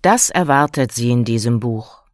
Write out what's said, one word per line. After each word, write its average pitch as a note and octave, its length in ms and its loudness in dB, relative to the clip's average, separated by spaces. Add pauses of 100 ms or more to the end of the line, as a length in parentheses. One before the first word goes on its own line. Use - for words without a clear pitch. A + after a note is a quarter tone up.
Das A3+ 280 2
erwartet C#3+ 640 0
Sie A#2+ 180 -2
in A#2+ 160 2
diesem A#2 340 0
Buch. A2+ 540 -8